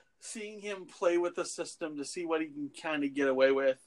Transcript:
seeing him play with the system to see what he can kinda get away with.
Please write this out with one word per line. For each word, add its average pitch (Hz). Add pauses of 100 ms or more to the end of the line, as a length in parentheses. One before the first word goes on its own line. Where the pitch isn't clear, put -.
(200)
seeing 214
him 190
play 175
with 175
the 175
system 160
to 143
see 175
what 160
he 160
can 143
kinda 147
get 139
away 131
with. 135